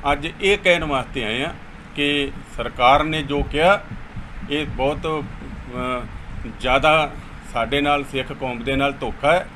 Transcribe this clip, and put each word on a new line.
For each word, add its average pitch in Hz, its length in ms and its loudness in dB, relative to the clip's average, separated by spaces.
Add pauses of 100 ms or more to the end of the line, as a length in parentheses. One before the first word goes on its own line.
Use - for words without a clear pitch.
(120)
ਅੱਜ 147 160 0 (120)
ਇਹ 202 180 4
ਕਹਿਣ 170 260 4
ਵਾਸਤੇ 131 400 -2
ਆਏ 117 200 -2
ਹਾਂ 165 100 -6 (420)
ਕਿ 143 360 2 (240)
ਸਰਕਾਰ 127 480 6
ਨੇ 156 180 -2
ਜੋ 143 200 0
ਕਿਹਾ, 170 420 4 (680)
ਇਹ 147 160 -2
ਬਹੁਤ, 147 580 -2 (520)
ਅ, 123 300 -4 (540)
ਜ਼ਿਆਦਾ 147 500 4 (420)
ਸਾਡੇ 120 280 0
ਨਾਲ, 143 240 2
ਸਿੱਖ 135 280 -6
ਕੌਮ 123 320 -6
ਦੇ 135 120 0
ਨਾਲ 139 160 2
ਧੋਖਾ 139 400 0
ਹੈ। 185 240 2